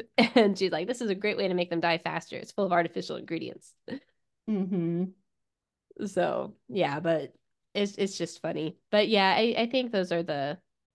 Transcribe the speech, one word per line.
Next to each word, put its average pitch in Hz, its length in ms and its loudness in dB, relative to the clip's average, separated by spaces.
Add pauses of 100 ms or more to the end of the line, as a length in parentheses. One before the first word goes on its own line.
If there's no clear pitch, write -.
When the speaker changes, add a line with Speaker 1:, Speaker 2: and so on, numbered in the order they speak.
Speaker 1:
<laughs> - 280 2
and 202 240 6
she's 185 140 0
like, 165 160 -2
"This 247 120 -4
is 226 100 -2
a 190 40 0
great 208 220 -2
way 196 100 0
to 185 80 0
make 180 160 0
them 170 80 -2
die 165 200 2
faster. 165 380 -6
It's - 140 -12
full - 140 -2
of 175 80 0
artificial 175 440 0
ingredients." - 580 -10 (760)
Speaker 2:
Mm-hmm. 180 540 0 (1000)
Speaker 1:
So, 185 480 -2 (140)
yeah, 156 300 -2
but 160 340 -2 (420)
it's, 202 220 -2
it's 190 220 -2
just - 240 -8
funny. 160 340 -4 (140)
But 214 180 4
yeah, 196 280 6
I, 226 220 4
I 233 80 2
think 247 260 -2
those 185 180 0
are 170 140 0
the, 147 340 -4 (360)